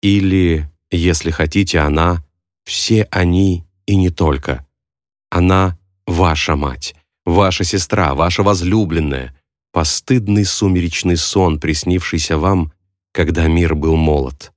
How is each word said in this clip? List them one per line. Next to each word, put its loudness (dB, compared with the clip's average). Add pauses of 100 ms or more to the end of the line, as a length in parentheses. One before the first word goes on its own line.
Или, 2 (220)
если 0
хотите, 0
она — 0 (400)
все 0
они 2 (200)
и 0
не 2
только. -2 (640)
Она — 2 (280)
ваша 0
мать, -6 (300)
ваша 2
сестра, -2
ваша 0
возлюбленная, 0 (360)
постыдный 0
сумеречный 0
сон, 0
приснившийся -2
вам, 0 (400)
когда 0
мир 2
был 0
молод. -2